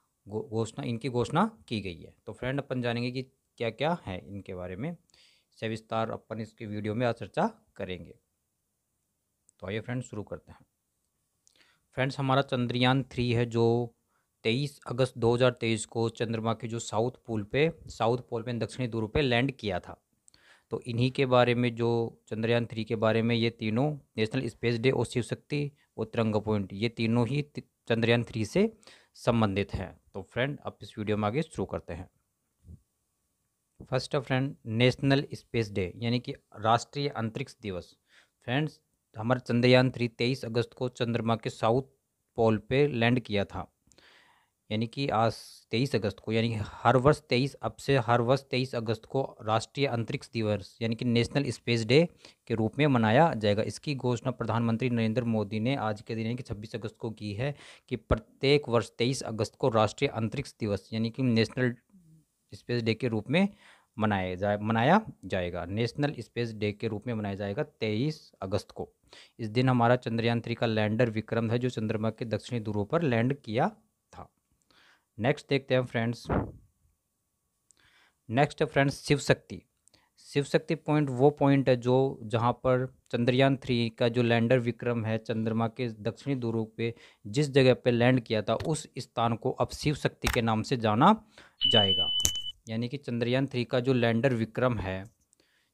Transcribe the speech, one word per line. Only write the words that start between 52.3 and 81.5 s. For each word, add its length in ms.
के 80
रूप 240
में 80
मनाया 480
जाएगा। 280
इसकी 320
घोषणा 360
प्रधानमंत्री 600
नरेंद्र 340
मोदी 360
ने 160
आज 260
के 120
दिन 100
यानी 120
कि 60
छब्बीस 320
अगस्त 240
को 120
की 240
है 200
कि 80
प्रत्येक 720
वर्ष 220
तेईस 320
अगस्त 320
को 140
राष्ट्रीय 420
अंतरिक्ष 500
दिवस 320
यानी 180
कि 120
नेशनल 520
स्पेस 280
डे 120
के 140
रूप 220
में 180
मनाया 360
जाए, 220
मनाया 500
जाएगा। 400
नेशनल 560
स्पेस 340
डे 180
के 160
रूप 180
में 80
मनाया 200
जाएगा 280
तेईस 720
अगस्त 280
को। 220
इस 100
दिन 200
हमारा 280
चंद्रयान 440
थ्री 140
का 120
लैंडर 440
विक्रम 400
है, 80
जो 100
चंद्रमा 420
के 140
दक्षिणी 360
ध्रुव 240
पर 180
लैंड 380
किया 280
था। 200
नेक्स्ट 300
देखते 260
हैं 100
फ्रेंड्स, 420
नेक्स्ट 320
है 40
फ्रेंड्स, 380
शिव 140
शक्ति। 440
शिव 260
शक्ति 300
पॉइंट 360
वो 200
पॉइंट 380